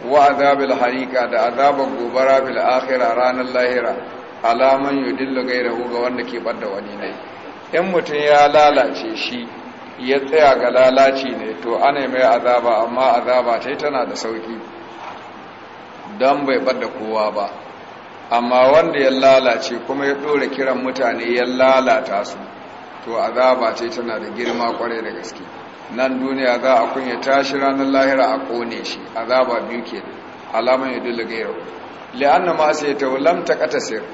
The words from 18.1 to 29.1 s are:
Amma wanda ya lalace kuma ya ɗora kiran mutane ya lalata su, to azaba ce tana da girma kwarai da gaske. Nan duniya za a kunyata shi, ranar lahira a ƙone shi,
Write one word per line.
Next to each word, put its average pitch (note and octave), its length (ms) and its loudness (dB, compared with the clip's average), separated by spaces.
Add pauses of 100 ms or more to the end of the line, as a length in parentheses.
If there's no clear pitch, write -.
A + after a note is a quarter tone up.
Amma B2 420 4
wanda D3+ 280 4
ya C3+ 120 4
lalace C3 640 4 (120)
kuma C#3 180 -4
ya C#3 80 0
ɗora C#3 360 -2
kiran C3 340 -2
mutane B2 400 -2 (120)
ya B2 100 0
lalata B2 800 2
su, - 120 -12 (680)
to A2+ 60 -10 (100)
azaba A#2+ 540 2
ce A#2 140 -4
tana A#2 300 -6
da G#2 160 -8
girma A#2 420 -2
kwarai A#2 260 -4
da G#2+ 80 -8
gaske. A2+ 300 -12 (540)
Nan B2+ 240 0
duniya C3 420 0
za C3 120 4 (100)
a A#2 100 0
kunyata C3+ 500 0
shi, C3+ 140 -2
ranar C3+ 300 0
lahira C3+ 460 4
a A2 40 -2 (100)
ƙone A2+ 380 -6
shi, - 140 -8 (160)